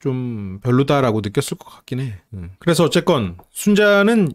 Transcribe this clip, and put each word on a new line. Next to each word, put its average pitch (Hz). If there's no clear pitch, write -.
좀 117
별로다라고 127
느꼈을 107
것 -
같긴 -
해. 127
음. 90
그래서 170
어쨌건 135
순자는 202